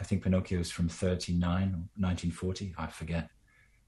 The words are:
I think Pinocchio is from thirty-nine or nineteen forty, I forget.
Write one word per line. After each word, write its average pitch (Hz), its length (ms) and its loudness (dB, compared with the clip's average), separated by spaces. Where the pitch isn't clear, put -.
I - 40 -4
think 95 180 0
Pinocchio 92 380 2
is 82 100 -2
from 87 180 0
thirty-nine 90 840 2
or 82 80 -4
nineteen 92 340 0
forty, 92 480 -4
I 80 80 -4
forget. 80 420 -4